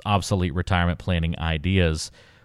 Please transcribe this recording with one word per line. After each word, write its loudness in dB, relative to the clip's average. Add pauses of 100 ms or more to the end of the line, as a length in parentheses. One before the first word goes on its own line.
obsolete 0
retirement 0
planning -2
ideas, 0 (340)